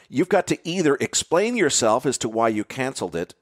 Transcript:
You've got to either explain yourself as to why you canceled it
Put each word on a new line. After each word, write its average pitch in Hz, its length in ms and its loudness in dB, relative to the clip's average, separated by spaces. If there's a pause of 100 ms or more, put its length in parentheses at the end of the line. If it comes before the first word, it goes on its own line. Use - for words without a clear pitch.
You've 143 200 -2
got 185 180 2
to 156 200 0
either 160 280 2
explain 190 640 0
yourself 127 480 2
as 127 140 0
to 120 100 -4
why 113 200 2
you 107 140 -2
canceled 127 520 -6
it 85 260 -6